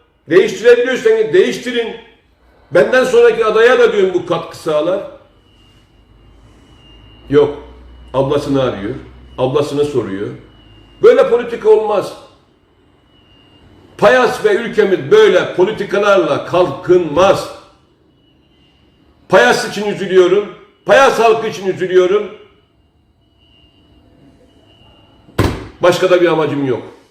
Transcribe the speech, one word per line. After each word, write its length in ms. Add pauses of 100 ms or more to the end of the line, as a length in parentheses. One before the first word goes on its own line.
(300)
Değiştirebiliyorsanız 1000
değiştirin. 640 (760)
Benden 340
sonraki 400
adaya 340
da 140
diyorum 220
bu 120
katkı 300
sağlar. 440 (2250)
Yok. 280 (560)
Ablasını 480
arıyor. 320 (440)
Ablasını 460
soruyor. 440 (760)
Böyle 260
politika 400
olmaz. 500 (1800)
Payas 460
ve 100
ülkemiz 560
böyle 440
politikalarla 920
kalkınmaz. 1080 (1700)
Payas 420
için 200
üzülüyorum. 640 (320)
Payas 320
halkı 280
için 220
üzülüyorum. 640 (3500)
Başka 280
da 100
bir 60
amacım 400
yok. 160 (280)